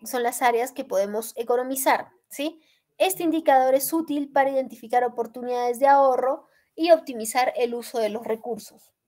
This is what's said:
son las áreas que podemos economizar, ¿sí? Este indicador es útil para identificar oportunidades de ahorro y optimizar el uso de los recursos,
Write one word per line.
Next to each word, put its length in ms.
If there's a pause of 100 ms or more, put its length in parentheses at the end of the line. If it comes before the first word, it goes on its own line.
son 180
las 180
áreas 300
que 120
podemos 520
economizar, 760 (180)
¿sí? 320 (360)
Este 280
indicador 500
es 180
útil 380
para 200
identificar 520
oportunidades 760
de 80
ahorro 580 (300)
y 160
optimizar 640
el 180
uso 240
de 100
los 160
recursos, 680 (160)